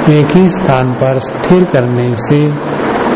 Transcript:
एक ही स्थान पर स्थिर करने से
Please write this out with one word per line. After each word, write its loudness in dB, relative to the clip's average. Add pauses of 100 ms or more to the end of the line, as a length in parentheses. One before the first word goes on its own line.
एक 4
ही 4
स्थान -2
पर -2
स्थिर 0
करने 0
से 0 (720)